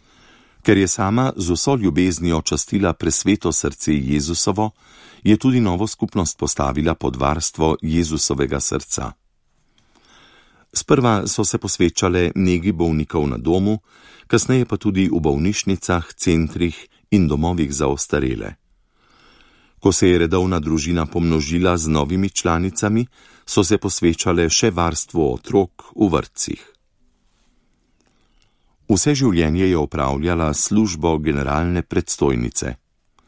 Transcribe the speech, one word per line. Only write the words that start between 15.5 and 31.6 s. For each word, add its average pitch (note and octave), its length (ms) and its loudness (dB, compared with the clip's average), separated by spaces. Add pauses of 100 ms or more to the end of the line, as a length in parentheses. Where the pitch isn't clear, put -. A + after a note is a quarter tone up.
centrih E2 720 -2 (240)
in F#2+ 160 4
domovih D2+ 460 0
za C#2 140 -2
ostarele. C2 680 -4 (1200)
Ko G2 120 4
se F2+ 180 4
je F2+ 80 6
redovna F2+ 420 0
družina D#2 460 -2
pomnožila E2+ 720 0
z D#2 100 -4
novimi D#2 420 0
članicami, F#2 760 -2 (400)
so - 180 -2
se G2 140 0
posvečale E2+ 720 -2
še D#2+ 220 0
varstvu E2 640 -2
otrok - 640 -4
v G#2+ 120 2
vrtcih. - 540 -4 (2250)
Vse B2 260 4
življenje F#2 520 2
je F2+ 100 4
opravljala D2+ 760 0
službo E2+ 640 0
generalne D#2 640 0